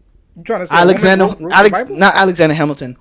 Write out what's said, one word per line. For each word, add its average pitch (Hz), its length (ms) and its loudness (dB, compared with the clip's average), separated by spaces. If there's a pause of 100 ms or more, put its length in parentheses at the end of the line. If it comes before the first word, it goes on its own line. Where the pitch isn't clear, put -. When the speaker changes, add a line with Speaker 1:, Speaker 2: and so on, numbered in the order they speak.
(360)
Speaker 1:
You 170 80 -20
trying 208 180 -8
to 185 40 -12
say 156 120 -4
Speaker 2:
Alexander, 185 500 2
Speaker 1:
woman 190 160 -10
wrote, - 20 -10
wrote 170 60 -10
the 175 60 0
Speaker 2:
Alex-, 202 260 2
Speaker 1:
Bible? 202 140 -12
Speaker 2:
not 185 180 2
Alexander 170 400 0
Hamilton, 143 460 -6